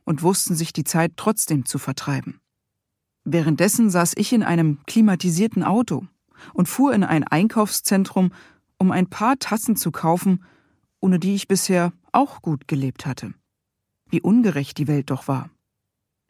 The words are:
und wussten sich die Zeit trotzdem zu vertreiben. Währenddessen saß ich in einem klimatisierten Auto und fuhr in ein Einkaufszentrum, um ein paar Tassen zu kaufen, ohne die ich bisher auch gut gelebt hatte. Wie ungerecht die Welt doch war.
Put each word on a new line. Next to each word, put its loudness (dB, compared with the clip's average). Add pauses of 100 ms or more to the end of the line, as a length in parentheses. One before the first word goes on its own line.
und -2
wussten 0
sich -4
die -6
Zeit 0
trotzdem -2
zu -6
vertreiben. -8 (840)
Währenddessen 2
saß 0
ich -2
in 2
einem 0
klimatisierten 2
Auto -2 (460)
und 0
fuhr 2
in 4
ein 0
Einkaufszentrum, 0 (460)
um 2
ein 0
paar 0
Tassen -2
zu -4
kaufen, 0 (560)
ohne 4
die -2
ich -6
bisher 0 (220)
auch 0
gut -4
gelebt -4
hatte. -8 (760)
Wie -2
ungerecht 2
die -2
Welt 0
doch -6
war. -4 (800)